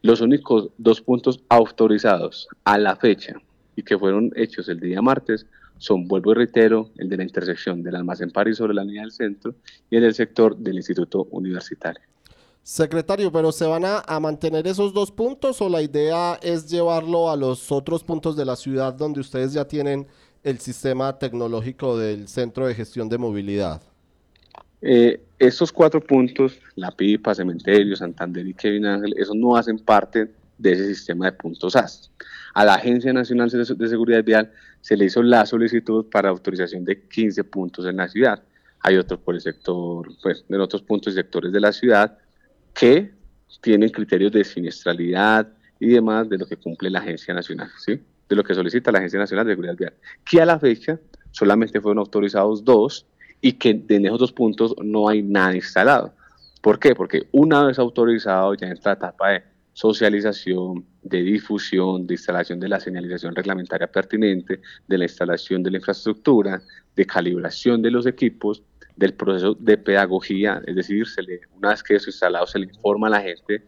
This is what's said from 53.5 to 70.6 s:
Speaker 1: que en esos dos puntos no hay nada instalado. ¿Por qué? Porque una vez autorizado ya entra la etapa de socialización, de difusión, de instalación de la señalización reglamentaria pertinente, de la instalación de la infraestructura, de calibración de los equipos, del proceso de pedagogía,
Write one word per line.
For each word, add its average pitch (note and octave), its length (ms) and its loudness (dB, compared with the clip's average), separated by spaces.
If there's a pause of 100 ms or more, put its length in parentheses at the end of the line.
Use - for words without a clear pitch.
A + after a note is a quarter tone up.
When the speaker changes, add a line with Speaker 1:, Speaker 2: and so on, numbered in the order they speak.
Speaker 1:
que A2 360 2
en G2+ 180 4
esos A2+ 120 -2
dos B2 140 2
puntos A2+ 500 0
no G#2+ 260 0
hay G#2+ 140 2
nada F#2+ 340 2
instalado. A#2 580 2 (460)
¿Por G#2+ 180 4
qué? B2+ 160 6
Porque - 380 -2
una C#3+ 320 6
vez C3 140 2
autorizado A2 760 2
ya F#2 140 -8
entra F#2+ 240 -2
la F#2+ 40 0
etapa F#2+ 340 -2
de F#2+ 120 -2 (300)
socialización, G2+ 1120 -2 (180)
de F2+ 200 -4
difusión, F#2+ 840 -2
de F2+ 80 -4
instalación F2 460 -6
de F#2 80 -8
la F#2+ 120 -2
señalización F2 540 -10
reglamentaria F2+ 520 -6
pertinente, G2 760 -2 (260)
de F#2+ 120 -2
la F2 60 0
instalación F2 580 -4
de F#2 80 -4
la F#2+ 80 -4
infraestructura, G2+ 840 0 (320)
de F#2+ 120 2
calibración F2+ 760 -2
de A2+ 100 2
los A#2+ 160 0
equipos, A2 560 -2 (340)
del G2 160 2
proceso F#2+ 400 -2
de G#2+ 240 4
pedagogía, G2 920 0